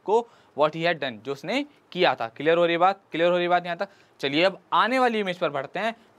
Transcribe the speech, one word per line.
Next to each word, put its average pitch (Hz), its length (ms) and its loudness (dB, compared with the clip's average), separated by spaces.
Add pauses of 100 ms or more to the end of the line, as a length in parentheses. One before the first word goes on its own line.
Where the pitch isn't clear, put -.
को, 226 240 0 (320)
what 151 160 2
he 165 80 -4
had 170 160 0
done, 131 140 -4
जो 110 180 -10
उसने 220 340 -4 (260)
किया 165 240 2
था। 117 120 -4
क्लियर 156 300 0
हो 175 80 4
रही 170 120 0
बात? 185 240 2 (100)
क्लियर 170 200 2
हो 180 60 2
रही 175 100 0
बात 175 180 0
यहाँ 170 120 -8
तक? 196 120 -8 (300)
चलिए 143 240 0
अब 185 160 0 (140)
आने 214 260 2
वाली 240 200 0
इमेज 185 180 -4
पर 170 120 -2
बढ़ते 139 300 -8
हैं, 220 160 -4 (240)